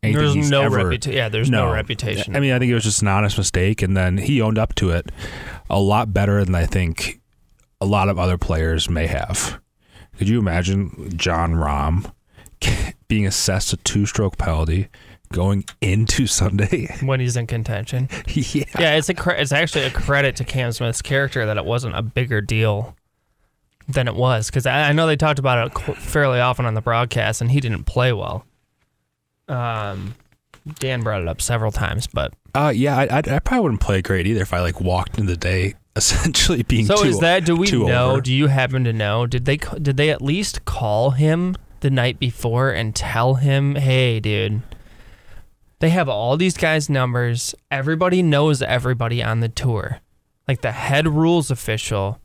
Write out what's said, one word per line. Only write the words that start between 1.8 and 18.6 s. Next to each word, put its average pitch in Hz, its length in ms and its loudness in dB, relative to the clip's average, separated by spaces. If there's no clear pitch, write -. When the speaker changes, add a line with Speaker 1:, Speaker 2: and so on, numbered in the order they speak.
Speaker 1:
I 139 60 2
mean, 135 120 2
I 123 60 2
think 123 120 2
it 120 40 4
was 110 100 0
just 107 180 0
an 101 60 2
honest 98 280 2
mistake, 95 460 0
and 95 140 0
then 92 200 2
he 139 240 2
owned 110 180 2
up 110 180 -2
to 95 140 0
it 85 200 -2
a 98 100 0
lot 104 360 2
better 101 300 2
than 90 100 0
I 85 120 2
think - 540 -2
a 95 60 -2
lot 98 220 2
of 95 100 0
other 90 200 0
players 80 500 0
may 82 180 0
have. - 540 -4
Could 98 120 0
you 117 100 2
imagine 92 800 -2
Jon 85 380 0
Rahm 76 560 0
<laughs> - 480 -2
being 104 180 2
assessed 98 460 0
a - 60 -4
two-stroke 104 600 0
penalty 82 500 0
going 95 320 0
into 110 440 0
Sunday? 98 600 -2
<laughs> - 60 -8
Speaker 2:
When 131 180 -2
he's 120 160 -4
in 117 100 -4
contention. 117 600 -6
Speaker 1:
Yeah. 139 360 -4